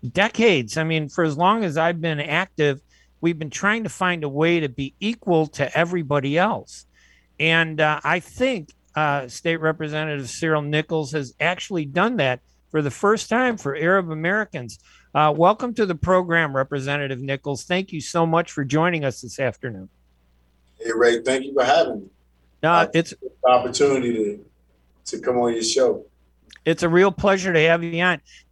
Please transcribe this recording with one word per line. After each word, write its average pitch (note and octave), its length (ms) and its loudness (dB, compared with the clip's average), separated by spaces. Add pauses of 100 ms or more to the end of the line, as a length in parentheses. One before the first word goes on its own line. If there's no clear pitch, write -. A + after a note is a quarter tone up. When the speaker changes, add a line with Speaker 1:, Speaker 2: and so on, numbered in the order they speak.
(120)
Speaker 1:
decades. F#3 640 2
I D#3+ 80 0
mean, D#3+ 240 -2
for E3+ 160 0
as D3+ 120 0
long G3+ 280 2
as D#3 120 -2
I've E3 240 0
been D#3+ 200 -2
active, D3 600 -2 (400)
we've E3+ 180 0
been D3+ 120 -8
trying G#3+ 340 -2
to F#3+ 60 -6
find F3 340 -2
a D3 40 -4
way D#3+ 320 2
to D3+ 80 -2
be C3+ 320 -8
equal F3+ 480 0
to C#3+ 300 -4
everybody D3 600 0
else. F#3 480 -4 (520)
And, D#3+ 420 2
uh, D3+ 220 2
I E3 180 0
think, B3 520 -4 (220)
uh, C#3+ 340 0
State E3 320 -4
Representative D3+ 680 -4
Cyril D#3 340 0
Nichols D3+ 500 -2
has C#3+ 280 -6
actually F3 440 -2
done F3+ 320 0
that C3 240 0 (300)
for D#3 120 0
the C#3+ 80 0
first G#3+ 380 0
time A#3+ 280 0
for C#3 200 -6
Arab E3+ 340 0
Americans. D#3+ 680 -4 (360)
Uh, D3+ 220 4
welcome G#3+ 380 2
to A3 120 0
the F3+ 80 -4
program, E3+ 600 2
Representative C#3 680 -2
Nichols. C3+ 440 -6
Thank F#3 280 -4
you D#3+ 80 -6
so E3 260 0
much E3 260 0
for D3 120 -4
joining D#3 400 0
us C3 160 -4
this - 180 -14
afternoon. A2+ 500 -6 (880)
Speaker 2:
Hey, A#2 140 -6
Ray, A#2 300 2
thank C3 220 0
you C#3 80 -10
for C3+ 120 2
having B2 360 2
me. - 60 -18 (560)
Speaker 1:
Uh, D#3 60 2
Speaker 2:
Uh, E3 260 4
Speaker 1:
it's E3 260 0
Speaker 2:
the - 280 -2
opportunity B2+ 640 2
to, G#2 320 -4 (640)
to - 120 -8
come B2 200 -2
on A#2+ 160 2
your A2+ 80 -4
show. A#2 420 0 (600)
Speaker 1:
It's E3 180 0
a F3 60 0
real F3+ 220 6
pleasure F#3+ 420 0
to D#3+ 80 4
have E3 220 4
you E3+ 200 -4
on. F3 180 0 (320)